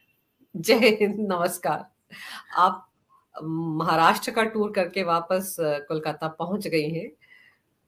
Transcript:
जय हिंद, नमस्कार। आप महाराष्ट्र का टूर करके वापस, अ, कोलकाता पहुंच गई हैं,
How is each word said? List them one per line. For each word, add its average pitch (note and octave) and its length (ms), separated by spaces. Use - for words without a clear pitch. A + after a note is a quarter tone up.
जय F#3+ 160
हिंद, G#3+ 460
नमस्कार। F3+ 720
आप F3+ 340
महाराष्ट्र E3 880
का A3+ 120
टूर G#3+ 320
करके F#3+ 280
वापस, F3 560
अ, D3+ 200
कोलकाता D#3 480
पहुंच F3 400
गई D#3 220
हैं, E3 200